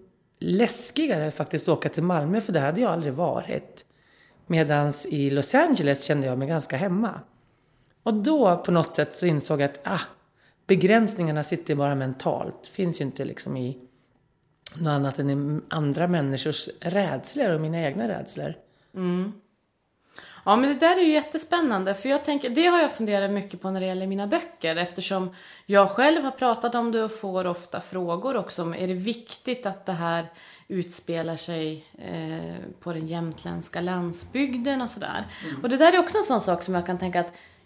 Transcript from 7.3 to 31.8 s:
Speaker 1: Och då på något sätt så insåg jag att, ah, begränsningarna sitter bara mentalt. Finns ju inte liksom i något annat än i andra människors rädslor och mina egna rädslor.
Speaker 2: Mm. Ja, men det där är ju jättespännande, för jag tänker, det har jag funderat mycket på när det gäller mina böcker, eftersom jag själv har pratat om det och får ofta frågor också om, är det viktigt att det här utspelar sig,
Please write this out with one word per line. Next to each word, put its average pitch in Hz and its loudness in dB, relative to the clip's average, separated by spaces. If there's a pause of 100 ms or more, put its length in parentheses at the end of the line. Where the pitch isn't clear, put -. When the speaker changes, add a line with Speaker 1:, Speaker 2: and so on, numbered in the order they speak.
Speaker 1:
Och 226 0
då 214 4
på 175 -2
något 170 4
sätt 151 0
så - -4
insåg 151 2
jag 139 2
att, - -10
ah, 185 -2 (680)
begränsningarna 185 4
sitter 165 -2
bara 143 2
mentalt. 135 -4
Finns 170 -2
ju 139 0
inte 135 -6
liksom - -8
i 127 -4 (1000)
något 165 -2
annat 139 0
än 139 0
i 143 -2
andra 151 0
människors 147 0 (100)
rädslor 185 -2
och 156 0
mina 165 -2
egna 190 -2
rädslor. 156 -6 (400)
Speaker 2:
Mm. 180 -2 (1120)
Ja, 202 8
men 262 4
det 285 2
där 349 6
är 370 4
ju 311 6
jättespännande, 294 0
för 254 -4
jag 285 2
tänker, 277 -2
det 294 2
har 349 6
jag 294 4
funderat 202 0
mycket 196 -4
på 190 -4
när 190 -2
det 185 -2
gäller 185 -2
mina 202 -2
böcker, 214 -2
eftersom 185 -4 (300)
jag 196 8
själv 285 4
har 262 -2
pratat 240 0
om 233 0
det 226 0
och 220 -4
får 185 -4
ofta 175 -6
frågor 180 -4
också 180 -6
om, 165 -4
är 185 -4
det 185 -2
viktigt 233 -6
att 190 -6
det 190 -4
här 170 -2 (420)
utspelar 165 -4
sig, 156 -6 (120)